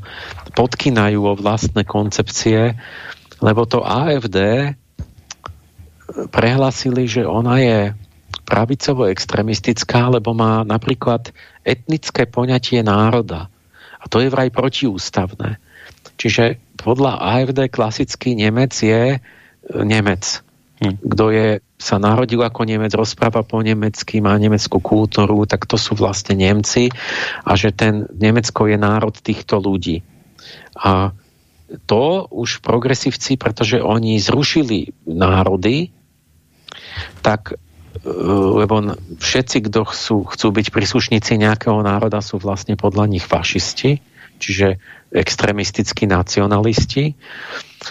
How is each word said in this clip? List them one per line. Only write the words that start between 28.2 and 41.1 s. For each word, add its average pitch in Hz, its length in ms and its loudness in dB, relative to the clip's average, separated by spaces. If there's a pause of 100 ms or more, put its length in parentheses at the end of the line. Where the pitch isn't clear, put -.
je 104 80 4
národ 107 400 2
týchto - 400 -2
ľudí. 92 480 -2 (720)
A 95 400 0 (720)
to 156 400 2
už - 320 -6
progresívci, 127 800 0
pretože 113 400 0
oni 110 400 2
zrušili 135 720 0 (160)
národy, 95 800 2 (1400)
tak, - 320 -2
e, - 520 -16 (520)
lebo 107 140 2 (100)
n-, 104 120 -4 (200)
všetci, 127 500 -2
kto 110 220 0
chcú, - 400 -2
chcú - 240 -2
byť 104 160 0
príslušníci 104 720 0